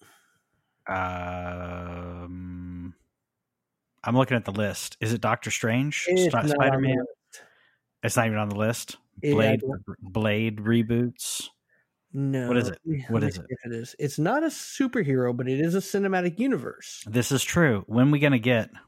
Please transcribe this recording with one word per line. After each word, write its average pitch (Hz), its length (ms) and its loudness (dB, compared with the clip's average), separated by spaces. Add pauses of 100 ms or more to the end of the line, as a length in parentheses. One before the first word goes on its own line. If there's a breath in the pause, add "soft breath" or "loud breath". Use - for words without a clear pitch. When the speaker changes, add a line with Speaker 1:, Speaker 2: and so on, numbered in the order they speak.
(840 soft breath)
Speaker 1:
Um, 90 2000 -8 (1120)
I'm 117 140 2
looking 131 200 4
at 107 80 -2
the - 60 -8
list. 98 500 -4
Is 110 120 -2
it 117 80 -2
Doctor 110 320 0
Strange? 127 560 -2
Speaker 2:
It's 185 160 4
Speaker 1:
Sta-, 175 140 2
Speaker 2:
not 165 40 0
on 151 60 0
the 143 60 2
Speaker 1:
Spider-Man? 135 440 2
Speaker 2:
list. - 440 -10 (600 loud breath)
Speaker 1:
It's 113 140 0
not 117 100 4
even 110 120 0
on 104 100 0
the 101 80 -4
list? 110 400 -2 (260)
Speaker 2:
It 147 120 2
Speaker 1:
Blade, 110 280 4
Speaker 2:
hasn't. 131 220 -6 (160)
Speaker 1:
Blade 107 560 0
reboots? 117 960 0 (600)
Speaker 2:
No. 135 360 -2
Speaker 1:
What 123 80 2
is 117 100 2
it? - 180 -6
Speaker 2:
Let 160 120 -2
me, 131 140 -6
Speaker 1:
What 113 120 2
Speaker 2:
let - 0 -
me 104 60 2
Speaker 1:
is 92 100 -6
it? 85 40 -12
Speaker 2:
see - 60 -16
if 123 100 -10 (140)
it 117 40 -6
is. 117 240 -12
It's 139 180 -4
not 214 240 2
a 330 60 2
superhero, 139 880 0
but 123 120 -4
it 135 120 0
is 170 160 2
a - 20 2
cinematic 190 640 0
universe. - 680 -4
Speaker 1:
This 117 220 2
is 135 140 2
true. 127 420 2
When 123 240 6
we 147 80 6
gonna 139 220 4
get, 113 300 2 (180)